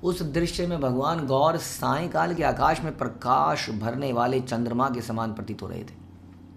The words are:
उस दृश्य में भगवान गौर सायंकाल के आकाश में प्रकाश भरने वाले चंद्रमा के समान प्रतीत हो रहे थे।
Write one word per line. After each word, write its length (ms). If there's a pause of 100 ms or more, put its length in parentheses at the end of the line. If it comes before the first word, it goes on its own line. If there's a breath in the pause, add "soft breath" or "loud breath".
उस 180
दृश्य 460
में 140
भगवान 440
गौर 320
सायंकाल 760
के 100
आकाश 380
में 160
प्रकाश 720
भरने 440
वाले 260
चंद्रमा 500
के 120
समान 320
प्रतीत 280
हो 60
रहे 160
थे। 100 (640)